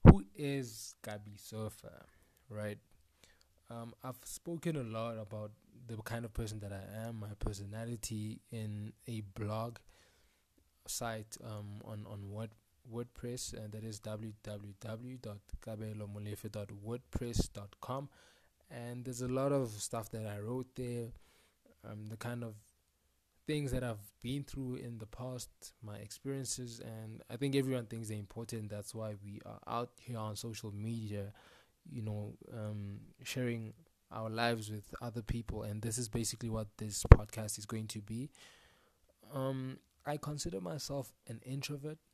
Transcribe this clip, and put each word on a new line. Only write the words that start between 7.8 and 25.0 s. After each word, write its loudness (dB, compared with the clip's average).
in -4
a -4
blog -4
site, -4
um, -8
on, -8
on -8
Word-, -6
WordPress, -6
and -8
that -6
is -6
w -6
w -8
w -6
dot -8
kabelo -4
molefe -6
dot -4
wordpress 0
dot -12
com. -4
And -8
there's -4
a 0
lot 4
of 4
stuff -4
that -4
I -4
wrote -4
there, -4
um, -10
the -8
kind -4
of -8
things 2
that 2
I've -4
been -2
through -4
in -8
the -8